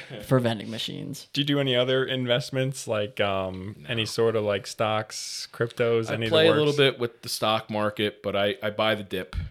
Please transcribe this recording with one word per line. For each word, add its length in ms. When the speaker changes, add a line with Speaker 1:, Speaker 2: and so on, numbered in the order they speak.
Speaker 1:
<laughs> 200
Speaker 2:
for 140
vending 300
machines. 640
Speaker 3:
Do 80
you 60
do 120
any 160
other 300
investments, 800
like, 320
um, 600
Speaker 1:
No. 100
Speaker 3:
any 160
sort 300
of, 80
like, 240
stocks, 840
cryptos, 580
Speaker 1:
I 40
Speaker 3:
any 140
of 20
the 60
Speaker 1:
play 120
a 40
little 160
Speaker 3:
works? 100
Speaker 1:
bit 220
with 240
the 60
stock 400
market, 520
but 140
I, 260
I 80
buy 260
the 80
dip 320